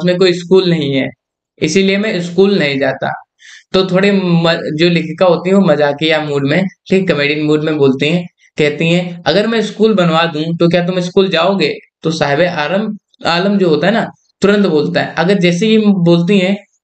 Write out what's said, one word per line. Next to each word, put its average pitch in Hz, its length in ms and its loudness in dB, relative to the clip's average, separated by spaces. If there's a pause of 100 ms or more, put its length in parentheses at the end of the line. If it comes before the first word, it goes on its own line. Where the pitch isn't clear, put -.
में 180 120 0
कोई 185 160 2
स्कूल 175 360 0
नहीं 143 260 -2
है, 131 140 -2 (520)
इसीलिए 190 360 0
मैं 202 240 -4
स्कूल 190 380 0
नहीं 139 200 -2
जाता।" 135 340 -4 (600)
तो 190 120 2
थोड़े 196 260 2
म-, 170 420 2
जो 160 360 -2
लेखिका 160 360 0
होती 175 240 0
है, 190 60 2
वो 196 60 4
मजाकिया 151 600 0
mood 143 260 -2
में, 170 160 0 (260)
ठीक, 190 220 2
comedian 147 300 0
mood 151 220 0
में 156 140 -2
बोलती 139 320 2
हैं, 175 180 -2 (300)
कहती 151 320 0
हैं, 175 360 -2
"अगर 202 220 0
मैं 226 140 0
स्कूल 214 320 0
बनवा 170 320 2
दूं, 160 320 -6
तो 170 120 2
क्या 175 180 0
तुम 185 120 -4
स्कूल 190 280 0
जाओगे?" 170 460 0 (300)
तो 160 80 -2
साहिबे 147 340 0
आलम, 180 520 -4 (300)
आलम 190 300 0
जो 185 120 2
होता 151 180 0
है 214 60 2
ना, 214 140 -2 (340)
तुरंत 202 260 2
बोलता 151 340 0
है, 139 160 -8
अगर 180 220 0
जैसे 175 280 0
ही 220 100 4
बोलती 185 640 2
हैं, 196 180 0 (260)